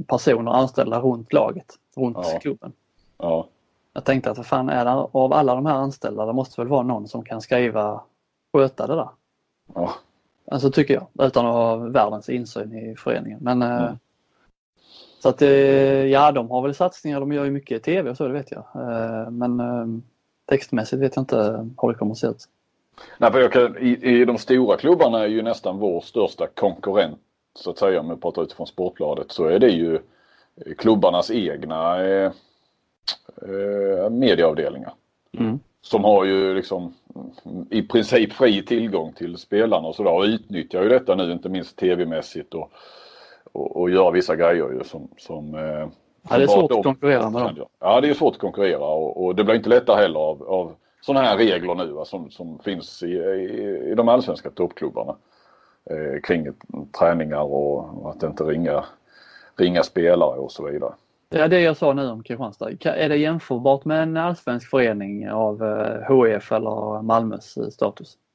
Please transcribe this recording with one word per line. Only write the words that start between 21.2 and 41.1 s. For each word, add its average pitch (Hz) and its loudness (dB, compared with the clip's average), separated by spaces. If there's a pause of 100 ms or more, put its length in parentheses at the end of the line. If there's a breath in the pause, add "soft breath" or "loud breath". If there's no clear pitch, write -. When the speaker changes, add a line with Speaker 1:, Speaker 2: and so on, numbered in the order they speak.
Speaker 1:
inte 113 -2 (160)
hur 120 2
det 117 -2
kommer 107 -4
att 113 -10
se - -4
ut. 117 -6 (760 loud breath)
Speaker 2:
Nej, 113 4
för 131 6
jag 123 6
kan, 123 4
i, 123 2
i 120 6
de 117 0
stora 123 4
klubbarna 139 4
är 107 2
ju 110 0
nästan 104 -4
vår 92 -2
största 87 -2
konkurrent, 95 -2 (360)
så - -12
att 85 -8
säga, 95 2
om 80 -8
jag 80 -10
pratar 85 -4
utifrån 80 -10
Sportbladet, 82 -6
så 87 -2
är 82 4
det 127 8
ju, 82 2
eh, - -12
klubbarnas 92 2
egna, 82 -2
eh, 95 2 (1080 soft breath)
eh, 98 -2
medieavdelningar. 80 0 (460)
Speaker 1:
Mm. 117 -2 (200)
Speaker 2:
Som 104 0
har 101 6
ju 95 2
liksom 90 -6 (760)
i 107 0
princip 113 2
fri 107 2
tillgång 98 -2
till 87 -10
spelarna 101 0
och 80 -8
sådär, 95 2
och 87 4
utnyttjar 101 -2
ju 104 4
detta 127 4